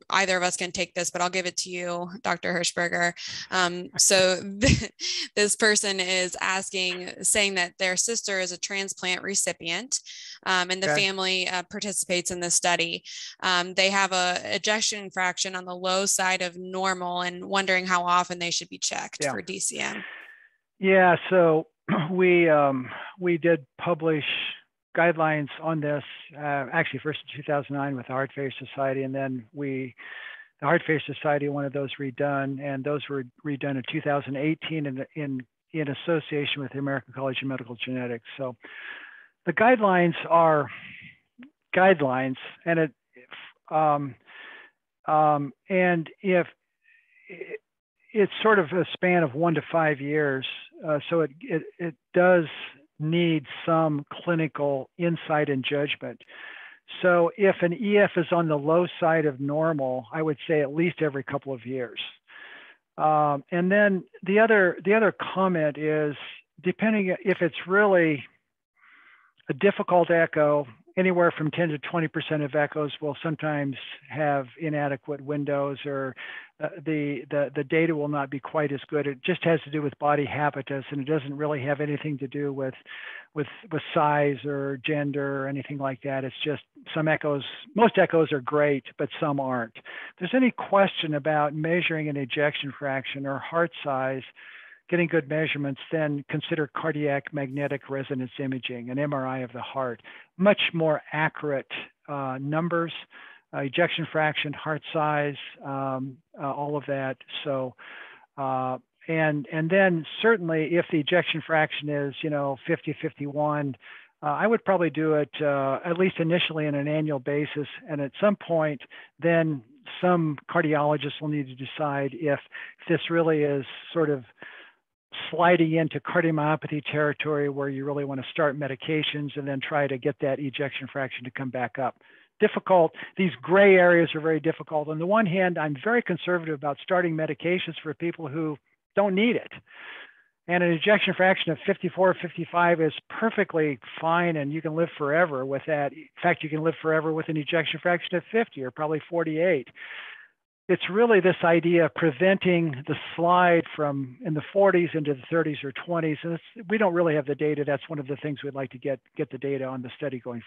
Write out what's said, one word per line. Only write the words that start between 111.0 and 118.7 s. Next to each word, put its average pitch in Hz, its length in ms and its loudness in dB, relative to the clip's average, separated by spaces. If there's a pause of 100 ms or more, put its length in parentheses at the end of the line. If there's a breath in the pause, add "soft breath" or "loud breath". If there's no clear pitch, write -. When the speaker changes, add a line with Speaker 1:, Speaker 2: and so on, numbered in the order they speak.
Speaker 2:
fraction 156 440 0
is, 143 340 -2
you 156 60 -2
know, 143 280 -2 (100)
fifty, 160 320 -2
fifty-one, 147 760 -2 (480 loud breath)
uh, 151 40 -4
I 147 200 0
would 226 180 0
probably 175 260 2
do 156 240 2
it, 147 140 0 (120)
uh, 139 420 0
at 175 160 -2
least 190 200 2
initially 160 480 0
on 143 80 0
an 143 120 -2
annual 151 320 0
basis. 147 480 -2 (200)
And 147 140 -6
at 139 100 -4 (100)
some 202 140 6
point, 156 460 0 (380 loud breath)